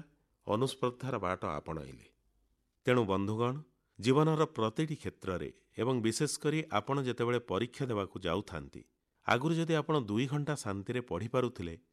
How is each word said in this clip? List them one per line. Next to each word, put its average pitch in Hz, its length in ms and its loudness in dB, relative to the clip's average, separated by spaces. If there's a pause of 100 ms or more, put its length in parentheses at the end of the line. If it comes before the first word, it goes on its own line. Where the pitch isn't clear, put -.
(480)
ଅନୁସ୍ପର୍ଦ୍ଧାର 123 720 -2
ବାଟ 92 260 -2
ଆପଣାଇଲେ। 76 640 -8 (800)
ତେଣୁ 123 200 6
ବନ୍ଧୁଗଣ, 107 480 0 (460)
ଜୀବନର 151 460 6
ପ୍ରତିଟି 139 500 0
କ୍ଷେତ୍ରରେ 87 540 -6 (280)
ଏବଂ 127 240 2
ବିଶେଷ 113 380 2
କରି 151 200 0 (120)
ଆପଣ 104 320 0
ଯେତେବେଳେ 120 360 0
ପରୀକ୍ଷା 120 460 -2
ଦେବାକୁ 104 340 -2
ଯାଉଥାନ୍ତି, 87 640 -4 (460)
ଆଗରୁ 127 280 2
ଯଦି 165 200 0
ଆପଣ 156 240 0
ଦୁଇ 110 280 0
ଘଣ୍ଟା 147 280 -2
ଶାନ୍ତିରେ 107 460 -4
ପଢ଼ିପାରୁଥିଲେ, 110 760 -2 (180)